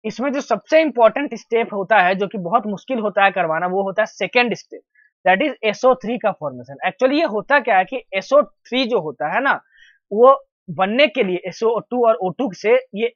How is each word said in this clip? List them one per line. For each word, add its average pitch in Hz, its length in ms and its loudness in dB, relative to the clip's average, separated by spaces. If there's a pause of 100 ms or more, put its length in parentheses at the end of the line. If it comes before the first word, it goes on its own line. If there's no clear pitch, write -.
इसमें 240 280 -4
जो 277 80 -4
सबसे 285 400 2
important 240 540 2
step 226 380 -2
होता 202 280 2
है, 185 140 2
जो 190 120 -2
कि 208 120 -10
बहुत 208 280 -2
मुश्किल 220 320 -6
होता 202 240 0
है 196 80 4
करवाना, 170 360 -2
वो 190 160 -2
होता 196 180 -4
है 220 40 0
सेकंड 214 480 -2
स्टेप, - 280 -12 (440)
that 196 220 2
is 254 160 -4
एसओ 220 320 2
थ्री 240 220 -6
का 202 140 -2
फॉर्मेशन। 139 580 -8
Actually 262 280 0
ये 330 100 2
होता 247 320 0
क्या 220 180 0
है 185 80 2
कि 254 180 -10 (100)
एसओ 262 300 2
थ्री - 420 -4
जो 220 140 -2
होता 151 360 -6
है 240 60 0
ना, 262 180 0 (520)
वो 247 240 8 (340)
बनने 202 380 2
के 247 160 -2
लिए 180 240 -2
एसओ 220 320 -2
टू 247 280 -2
और 220 80 4
ओ 185 140 -4
टू 220 240 -4
से 214 200 0 (220)
ये 226 200 -4